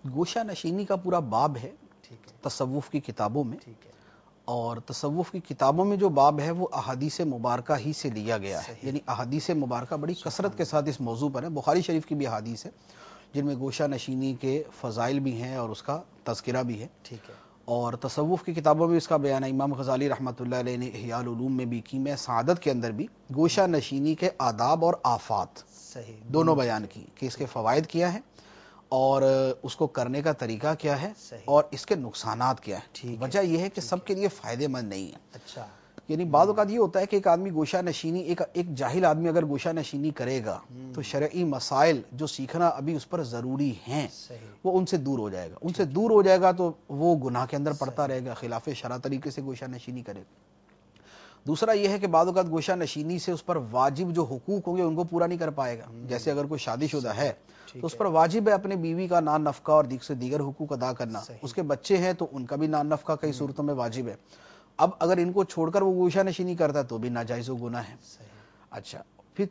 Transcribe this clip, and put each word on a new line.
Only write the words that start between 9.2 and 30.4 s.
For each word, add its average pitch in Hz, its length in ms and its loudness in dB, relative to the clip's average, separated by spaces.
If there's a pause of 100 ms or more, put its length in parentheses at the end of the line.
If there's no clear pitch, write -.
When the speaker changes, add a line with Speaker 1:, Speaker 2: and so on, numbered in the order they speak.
Speaker 1:
مبارکہ 127 460 -2
بڑی 151 180 -4
Speaker 2:
سبحان - 180 -6
Speaker 1:
کثرت 196 200 -2
کے 175 120 -4
Speaker 2:
اللہ۔ - 80 -4
Speaker 1:
ساتھ 151 180 2
اس 135 120 -6
موضوع 120 320 -2
پر 127 100 -4
ہیں۔ 170 60 -6
بخاری 165 320 2
شریف 160 240 -2
کی 151 100 -4
بھی 139 120 -2
احادیث 113 380 -6
ہے 208 60 -14 (600)
جن 139 120 -2
میں 143 100 0
گوشہ 131 280 -2
نشینی 131 580 -2
کے 139 220 0 (180)
فضائل 120 380 -2
بھی 127 220 -2
ہیں 131 140 -6
اور 117 140 -4
اس 107 140 -10
کا 151 180 -6 (220)
تذکرہ 127 400 -2
بھی 113 180 -6
ہے۔ 117 60 -12 (160)
Speaker 2:
ٹھیک - 260 -18
ہے۔ - 60 -18 (300)
Speaker 1:
اور 120 280 -2
تصوف 151 500 -2
کی 175 100 -4
کتابوں 156 340 6
میں 170 100 4
اس 160 100 0
کا 160 100 4
بیان 135 260 2
ہے۔ 135 60 -2
امام 139 240 0
غزالی 135 360 0
رحمۃ 127 300 -2
اللہ 123 160 -2
علیہ 123 220 -2
نے 127 100 -6
احیاء 117 300 -6
العلوم 123 400 -2
میں 127 80 -2
بھی، 117 140 -4
کی 131 200 -6
میں 139 160 -2
سعادت 127 460 0
کے 147 100 2
اندر 120 200 0
بھی 139 160 -6 (280)
گوشہ 165 320 4
نشینی 147 480 0
کے 185 220 0
آداب 127 480 2
اور 175 80 6 (100)
آفات 110 560 0 (100)
Speaker 2:
صحیح۔ 113 440 -18
Speaker 1:
دونوں 110 200 -14
Speaker 2:
دونوں 160 220 6
Speaker 1:
بیان 113 340 0
کی - 160 -16 (100)
کہ - 100 -6
اس 127 120 -6
کے 143 80 -4
فوائد 127 400 0
کیا 175 280 0
ہیں 214 60 -6 (680)
اور 135 320 4 (420)
اس 127 120 -8
کو 151 120 0
کرنے 131 340 -4
کا 156 100 0
طریقہ 113 360 -4 (120)